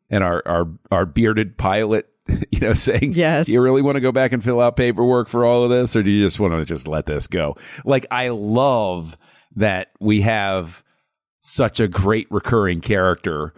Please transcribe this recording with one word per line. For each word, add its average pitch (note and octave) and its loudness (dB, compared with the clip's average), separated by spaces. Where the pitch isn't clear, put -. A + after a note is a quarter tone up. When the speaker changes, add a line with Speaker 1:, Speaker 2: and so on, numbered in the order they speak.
Speaker 1:
and G2 0
our, F2 -2
our, E2+ 0
our F#2 2
bearded G#2+ 0
pilot, G#2+ 0
<laughs> - -4
you - -2
know, A#2+ 2
saying, C3+ 0
Speaker 2:
Yes. D#3+ 0
Speaker 1:
"Do G2+ -2
you B2 4
really C3 4
wanna C#3 0
go C3 0
back B2+ 0
and A#2+ -2
fill A#2+ 0
out A#2+ 2
paperwork B2 2
for A#2+ 0
all A#2+ 2
of A#2+ 2
this? B2 0
Or A2 2
do G2 2
you G2+ 4
just F#2 2
wanna E2 0
just D#2 -8
let D2+ -4
this D2 -4
go?" D#2 -4
Like, C3 0
I B2+ -2
love G#2+ -2
that G2 -2
we G#2+ 2
have G2 -2
such - 0
a A2+ 2
great G2+ 0
recurring G2 0
character F2 -2